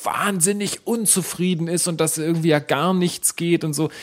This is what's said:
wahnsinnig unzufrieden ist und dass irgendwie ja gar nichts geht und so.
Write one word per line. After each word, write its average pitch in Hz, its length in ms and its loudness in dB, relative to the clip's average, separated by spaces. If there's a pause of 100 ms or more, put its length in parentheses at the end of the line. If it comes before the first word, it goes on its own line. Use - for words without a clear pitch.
wahnsinnig 202 840 -2
unzufrieden 180 840 0
ist 175 180 0
und 160 140 -2
dass 160 160 2
irgendwie 160 320 0
ja 147 100 4
gar 147 340 0
nichts - 440 0
geht 170 260 2
und 156 80 -2
so. 147 180 -2 (140)